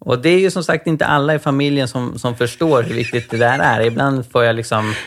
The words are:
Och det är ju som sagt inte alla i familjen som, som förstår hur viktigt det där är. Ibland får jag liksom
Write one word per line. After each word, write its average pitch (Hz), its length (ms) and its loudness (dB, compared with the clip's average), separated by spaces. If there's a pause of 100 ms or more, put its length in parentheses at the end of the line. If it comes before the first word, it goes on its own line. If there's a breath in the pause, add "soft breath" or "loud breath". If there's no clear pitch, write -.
Och 127 200 0
det 165 60 2
är 180 100 6
ju 190 120 2
som 180 140 -4
sagt 170 220 -2
inte 156 200 0
alla 147 280 2
i 147 40 0
familjen 143 500 0
som, 123 300 -6
som 120 180 -4
förstår 123 460 0
hur 117 120 -4
viktigt 117 360 -4
det 117 60 -4
där 120 220 2
är. 117 220 2
Ibland 123 520 -2
får 120 120 4
jag 113 120 2
liksom 107 380 -2 (120)